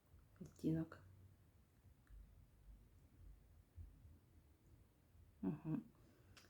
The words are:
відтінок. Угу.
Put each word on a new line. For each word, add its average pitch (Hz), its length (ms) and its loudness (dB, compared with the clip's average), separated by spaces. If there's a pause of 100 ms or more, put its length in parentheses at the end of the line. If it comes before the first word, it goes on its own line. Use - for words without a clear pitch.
(400)
відтінок. 160 580 6 (4000)
Угу. 156 360 8 (720)